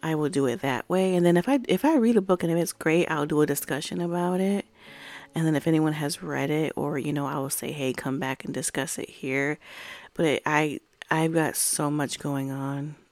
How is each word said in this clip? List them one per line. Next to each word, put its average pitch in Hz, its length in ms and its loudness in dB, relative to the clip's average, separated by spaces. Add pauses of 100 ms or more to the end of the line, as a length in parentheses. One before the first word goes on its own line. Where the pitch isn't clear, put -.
I 160 140 0
will 151 140 2
do 139 160 2
it 120 160 0
that 131 260 -2
way. 185 280 2
And 175 100 6
then 170 100 6
if 175 140 2
I, 277 180 4
if - 160 2
I 311 140 4
read 233 180 6
a 208 60 6
book 185 220 2
and 170 100 2
if 165 40 2
it's 170 160 0
great, 160 380 2
I'll 147 140 0
do 151 160 2
a 151 40 6
discussion 143 540 -4
about 175 400 -2
it. 196 260 0 (680)
And 165 120 0
then 156 120 4
if 139 100 0
anyone 156 260 4
has 156 300 -4
read 139 260 -2
it, 151 280 0
or, 143 200 -2
you 147 140 -4
know, 143 140 -2
I 143 140 -4
will 135 100 -4
say, - 240 -6
"Hey, 135 180 -2
come 131 280 -4
back 131 260 -6
and 139 80 -8
discuss 135 440 -4
it - 120 -8
here." 139 500 -4 (540)
But 170 120 0
it, 143 200 2
I, 151 340 0 (320)
I've 160 220 2
got 160 240 2
so - 340 0
much 147 280 -2
going 135 320 -4
on 139 440 -6 (160)